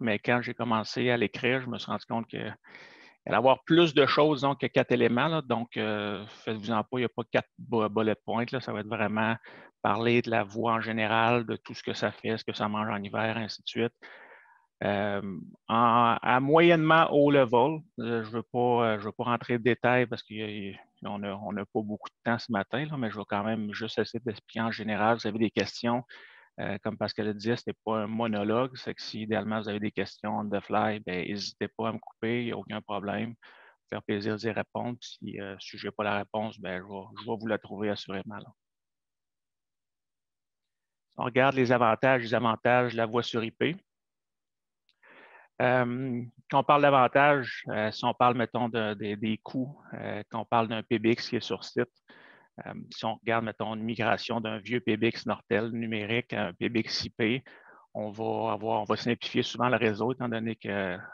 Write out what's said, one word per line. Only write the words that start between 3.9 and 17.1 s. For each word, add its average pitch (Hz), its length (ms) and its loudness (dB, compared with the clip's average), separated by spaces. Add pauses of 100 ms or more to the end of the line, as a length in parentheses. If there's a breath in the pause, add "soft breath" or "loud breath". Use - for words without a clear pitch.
de 143 120 8
choses, 147 360 4
donc, 139 180 2
que 131 80 0
quatre - 240 2
éléments, 123 380 4
là. 160 120 -2
Donc, 120 360 -4
euh, 104 480 -2 (180)
faites-vous-en 107 400 -2
pas, - 140 -6
il - 20 0
n'y 123 60 0
a 113 40 0
pas - 220 -6
quatre - 260 0
bu-, 110 320 0
bullet 107 260 2 (100)
points, 113 260 -2
là. 131 80 -2
Ça 117 140 -8
va 107 80 -4
être 104 60 -8
vraiment 110 500 0 (440 loud breath)
parler 117 400 2
de 120 80 -2
la 113 140 2
voix 110 300 -2
en 113 80 0
général, 113 640 2
de 110 100 -4
tout - 180 -12
ce - 80 -14
que 117 120 -6
ça 104 180 -2
fait, 113 260 -4
ce 107 60 -8
que 107 100 -6
ça 107 140 -2
mange 107 220 -2
en 101 120 -4
hiver, 110 360 -2
ainsi 107 260 -10
de - 40 -14
suite. 117 260 -2 (880 loud breath)
Euh, 101 400 -2 (460)
en, 117 540 6
à 123 180 4
moyennement 160 720 6